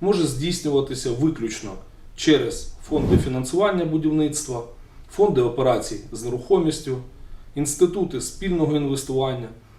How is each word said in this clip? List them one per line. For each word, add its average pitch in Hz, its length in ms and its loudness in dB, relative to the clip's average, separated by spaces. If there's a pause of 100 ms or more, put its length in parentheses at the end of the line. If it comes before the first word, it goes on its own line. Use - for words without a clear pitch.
може 185 260 4
здійснюватися 135 840 0
виключно 117 600 -2 (440)
через - 580 2 (100)
фонди 151 340 4
фінансування 170 680 0
будівництва, 151 800 0 (480)
фонди 190 300 4
операцій 117 580 2 (120)
з 110 120 -10
нерухомістю, 135 720 0 (580)
інститути 147 680 0
спільного 165 540 0
інвестування, 131 720 -2 (320)